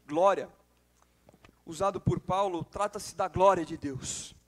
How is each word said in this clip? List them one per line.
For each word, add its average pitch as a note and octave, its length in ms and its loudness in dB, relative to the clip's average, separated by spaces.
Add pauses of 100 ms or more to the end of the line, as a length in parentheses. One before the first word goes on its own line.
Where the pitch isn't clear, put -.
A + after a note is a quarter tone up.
glória, E3 420 2 (1200)
usado F#3 340 -2
por F3+ 180 0
Paulo, F3+ 460 -2
trata-se G#3 500 -8
da F#3+ 140 -2
glória F#3 360 4
de D#3+ 120 -10
Deus, - 580 -8 (140)